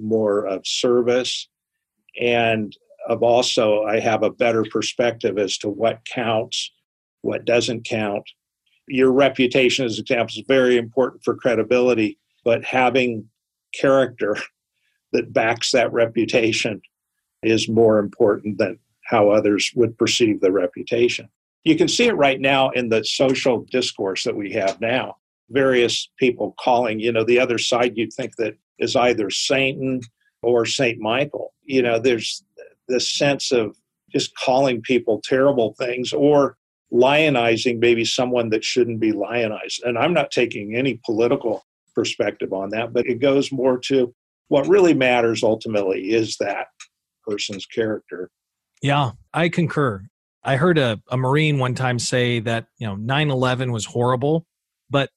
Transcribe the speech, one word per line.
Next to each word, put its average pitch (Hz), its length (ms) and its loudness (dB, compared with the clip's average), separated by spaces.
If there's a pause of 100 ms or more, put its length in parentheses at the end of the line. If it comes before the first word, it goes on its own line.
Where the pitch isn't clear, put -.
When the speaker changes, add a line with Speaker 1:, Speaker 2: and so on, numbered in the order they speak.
Speaker 1:
more 107 460 0
of 95 200 -6
service 123 840 0 (720)
and 113 560 0 (320)
of 117 140 -2
also, 117 640 2
I 107 140 0
have 107 240 0
a 104 80 2
better 113 400 0
perspective 113 680 -2
as 95 200 -2
to 107 120 -6
what 104 340 -2
counts, - 680 -4 (520)
what 107 240 -6
doesn't 117 400 0
count. 107 380 -4 (640)
Your 131 220 2
reputation, 131 760 2
as 107 100 -4
an 110 60 -6
example, 113 360 -2
is 107 80 -12
very 127 300 4
important 120 480 -2
for 117 100 0
credibility, 113 840 0 (260)
but 120 180 2
having 123 640 0 (480)
character 123 600 2 (380)
<laughs> - 380 -16
that 117 200 -2
backs 113 380 -2
that 120 240 2
reputation 117 880 0 (600)
is 113 280 0
more 110 280 6
important 104 600 0
than 101 200 -2 (280)
how 104 240 4
others 104 440 2
would 117 220 0
perceive 110 460 0
the 92 100 4
reputation. 95 720 -2 (380)
You 156 120 4
can 160 120 2
see - 180 0
it 214 100 2
right 139 240 2
now 135 300 2
in 123 180 -4
the 110 160 0
social 131 680 0
discourse 117 540 -4
that 117 120 -4
we 101 160 -8
have 98 280 -2
now. 113 360 -4 (340)
Various 123 580 0 (100)
people 120 400 -2
calling, 120 420 0
you 117 120 -2
know, 113 120 0
the 120 140 4
other 120 200 0
side 120 380 -2
you'd 113 160 -4
think 123 240 -12
that 113 180 -4 (240)
is 117 180 -2
either 117 340 2
Satan 131 680 -2 (420)
or 117 220 2
Saint 117 360 -2
Michael. 123 520 -4 (100)
You 131 200 0
know, 117 160 0
there's 113 440 -2 (460)
this 123 220 -2
sense 143 420 -2
of 110 240 0 (340)
just - 260 -4
calling 127 440 0
people 117 420 0
terrible 131 560 2
things 127 340 -6
or 143 440 2 (360)
lionizing 120 840 2
maybe 117 260 4
someone 123 460 -2
that 113 140 0
shouldn't 117 360 -2
be 110 120 2
lionized. 107 720 -4
And 120 140 -2
I'm 156 160 0
not 151 160 0
taking 107 440 -2
any 123 300 -2
political 117 600 -2 (300)
perspective 104 580 -4
on 98 180 -6
that, 117 220 -6
but 120 140 0
it 120 140 -4
goes 139 320 2
more 127 340 0
to 127 280 0 (340)
what 143 180 2
really 175 280 6
matters 123 480 2
ultimately 104 680 0
is 113 280 0
that 101 300 -4 (560)
person's 101 420 -8
character. 101 640 -6 (520)
Speaker 2:
Yeah, 139 280 0 (220)
I 170 160 0
concur. 139 540 -2 (400)
I - 140 0
heard 165 220 4
a, 120 220 0 (100)
a 127 60 -2
Marine 143 420 2
one 123 160 0
time 123 240 -2
say 120 420 0
that, 113 260 -4 (120)
you 117 80 -6
know, 98 100 -6
nine 135 340 -2
eleven 127 420 0
was 110 120 -4
horrible, 131 640 0 (420)
but 139 280 0